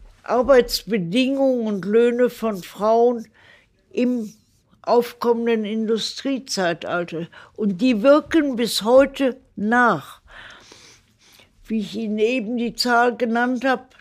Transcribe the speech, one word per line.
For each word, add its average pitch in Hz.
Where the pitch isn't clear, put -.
Arbeitsbedingungen 247
und 196
Löhne 240
von 214
Frauen 226
im 247
aufkommenden 233
Industriezeitalter. 190
Und 196
die 233
wirken 294
bis 214
heute 269
nach. 214
Wie 220
ich 185
Ihnen 214
eben 233
die 233
Zahl 240
genannt 240
habe, 247